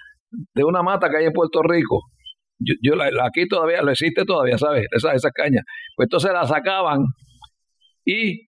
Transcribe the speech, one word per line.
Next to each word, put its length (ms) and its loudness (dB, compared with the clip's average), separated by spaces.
de 120 2
una 180 2
mata 260 0
que 100 0
hay 80 2
en 60 2
Puerto 300 0
Rico. 380 0
Yo, 160 -2
yo 140 2
la, 160 0
la, 160 0
aquí 220 -2
todavía, 340 0
lo 80 2
existe 340 0
todavía, 320 2
¿sabes? 360 0
Esa, 220 2
esa 160 0
caña. 320 0
Pues 100 2
entonces 260 0
la 140 0
sacaban 540 0
y 440 -2